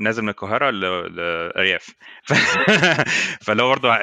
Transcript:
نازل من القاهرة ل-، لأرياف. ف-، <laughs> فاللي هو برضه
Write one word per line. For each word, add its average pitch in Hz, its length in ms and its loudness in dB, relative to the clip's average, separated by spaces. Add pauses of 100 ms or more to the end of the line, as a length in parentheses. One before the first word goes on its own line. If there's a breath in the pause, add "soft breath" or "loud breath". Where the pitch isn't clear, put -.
نازل 110 220 0
من 107 60 -2
القاهرة 107 400 -2
ل-، 90 460 -4
لأرياف. 87 760 -2 (340 loud breath)
ف-، - 100 -2
<laughs> - 1120 2
فاللي 107 180 2
هو 127 60 2
برضه 131 200 2 (140)